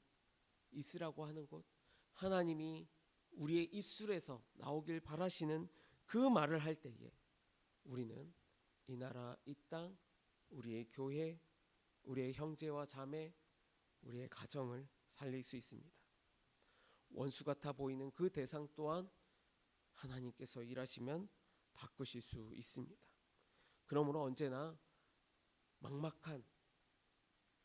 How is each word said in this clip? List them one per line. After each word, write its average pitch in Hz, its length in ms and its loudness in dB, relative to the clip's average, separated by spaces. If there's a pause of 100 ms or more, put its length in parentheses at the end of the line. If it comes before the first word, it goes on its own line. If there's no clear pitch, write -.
(720)
있으라고 151 540 -2
하는 151 200 -6
곳, 156 180 -12 (500)
하나님이 165 720 2 (440)
우리의 165 340 6
입술에서 190 760 -2 (120)
나오길 151 460 0
바라시는 160 680 2 (380)
그 - 100 2
말을 175 420 10
할 156 160 4
때에 - 380 -10 (720)
우리는 127 480 -4 (540)
이 127 100 -6
나라, 123 480 -6
이 143 100 -6 (140)
땅, 175 280 -4 (520)
우리의 117 420 -4
교회, 151 500 -2 (600)
우리의 131 320 0
형제와 151 520 -2
자매, 147 460 -6 (680)
우리의 120 260 -6
가정을 135 600 -4 (180)
살릴 131 360 -4
수 127 140 -6
있습니다. 120 440 -10 (1120)
원수 135 340 -2
같아 143 280 0
보이는 135 380 -2
그 180 200 2
대상 147 440 -2
또한 160 360 0 (800)
하나님께서 127 720 -6
일하시면 127 640 -2 (440)
바꾸실 - 480 -6
수 113 340 -6
있습니다. - 520 -6 (800)
그러므로 147 360 4
언제나 139 560 0 (1000)
막막한 147 640 -4 (1200)